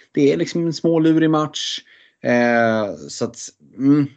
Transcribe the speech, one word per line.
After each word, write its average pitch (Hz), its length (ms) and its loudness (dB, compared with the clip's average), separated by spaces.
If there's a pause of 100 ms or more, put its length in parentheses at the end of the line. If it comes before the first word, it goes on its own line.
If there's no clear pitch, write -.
(120)
det 143 200 4
är 160 40 -2
liksom 170 300 -4
en 165 60 -2
smålurig 160 580 2
match. 151 480 -4 (460)
Eh, 117 720 0 (140)
så - 160 -8
att, 117 120 -8 (400)
mm, 139 300 2 (100)